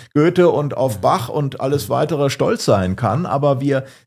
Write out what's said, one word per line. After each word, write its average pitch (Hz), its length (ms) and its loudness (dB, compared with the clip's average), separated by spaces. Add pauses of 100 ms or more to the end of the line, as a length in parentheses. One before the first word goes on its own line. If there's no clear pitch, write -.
(120)
Goethe 175 380 4
und 139 260 -2
auf 113 240 -2
Bach 127 280 0
und 143 320 -4
alles 139 280 -2
weitere 143 420 0
stolz 202 340 -2
sein 95 320 2
kann, 127 300 -2
aber 139 340 0
wir, 135 240 0 (220)